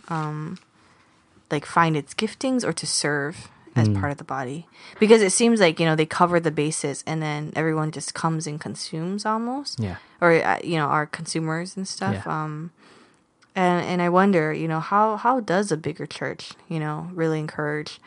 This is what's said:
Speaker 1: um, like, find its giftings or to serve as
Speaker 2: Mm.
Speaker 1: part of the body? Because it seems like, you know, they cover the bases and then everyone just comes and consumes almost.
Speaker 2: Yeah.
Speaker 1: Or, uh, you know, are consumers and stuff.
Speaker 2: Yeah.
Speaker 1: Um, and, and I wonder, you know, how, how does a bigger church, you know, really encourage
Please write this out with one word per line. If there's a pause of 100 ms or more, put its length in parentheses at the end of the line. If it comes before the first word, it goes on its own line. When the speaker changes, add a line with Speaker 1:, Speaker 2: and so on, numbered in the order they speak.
Speaker 1:
um, (920)
like,
find
its
giftings
or
to
serve (260)
as
Speaker 2:
Mm.
Speaker 1:
part
of
the
body? (320)
Because
it
seems
like,
you
know,
they
cover
the
bases
and
then
everyone
just
comes
and
consumes
almost.
Speaker 2:
Yeah. (260)
Speaker 1:
Or,
uh,
you
know,
are
consumers
and
stuff.
Speaker 2:
Yeah.
Speaker 1:
Um, (840)
and,
and
I
wonder,
you
know,
how,
how
does
a
bigger
church, (160)
you
know,
really
encourage